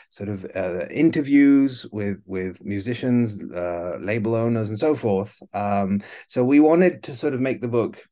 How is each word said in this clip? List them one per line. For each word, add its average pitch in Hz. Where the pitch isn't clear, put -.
sort 101
of, 95
uh, 90
interviews 139
with, 101
with 92
musicians, 113
uh, 87
label 110
owners, 113
and 107
so 151
forth. 104
Um, 101
so 127
we 139
wanted 165
to 147
sort 143
of 123
make 127
the 123
book 113